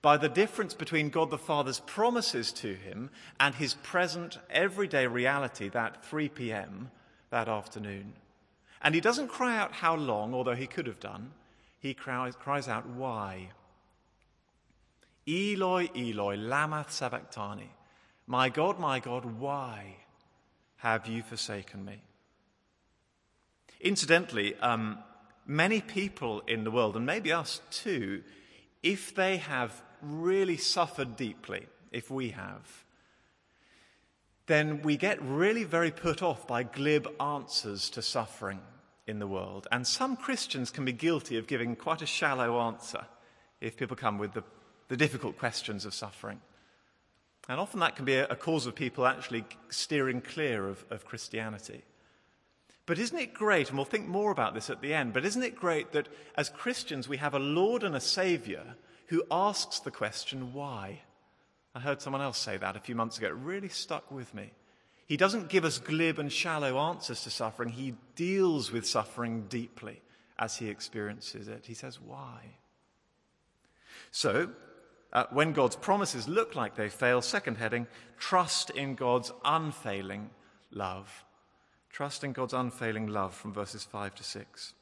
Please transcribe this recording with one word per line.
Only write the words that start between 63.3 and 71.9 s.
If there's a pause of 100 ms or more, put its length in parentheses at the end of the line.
really
stuck
with
me. (540)
He
doesn't
give
us
glib
and
shallow
answers
to
suffering.
He (180)
deals
with
suffering
deeply (380)
as
he
experiences
it.
He
says,